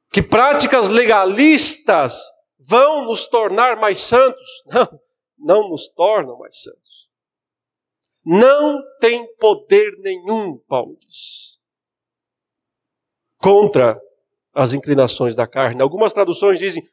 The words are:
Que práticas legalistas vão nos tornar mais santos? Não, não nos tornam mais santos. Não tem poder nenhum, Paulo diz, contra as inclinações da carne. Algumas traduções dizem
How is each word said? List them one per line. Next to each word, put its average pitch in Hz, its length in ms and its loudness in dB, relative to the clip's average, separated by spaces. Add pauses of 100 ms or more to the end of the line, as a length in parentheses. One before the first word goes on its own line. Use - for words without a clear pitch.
(100)
Que 196 120 0
práticas 254 640 2
legalistas 214 1300 0 (380)
vão 254 480 0
nos 226 200 -6
tornar 226 500 0
mais 214 240 -2
santos? - 640 0
Não, 214 340 -2 (380)
não 190 320 0
nos 147 180 -10
tornam 165 500 -2
mais - 240 -18
santos. - 480 -20 (1120)
Não 277 580 2 (180)
tem 233 260 -2 (100)
poder 208 600 2
nenhum, 190 600 -8 (100)
Paulo 135 320 -6
diz, - 580 -18 (1800)
contra 190 640 2 (540)
as 131 200 -2
inclinações 131 600 -2
da 117 120 -4
carne. 127 360 -4
Algumas 185 300 -2
traduções 190 460 -2
dizem 175 340 -8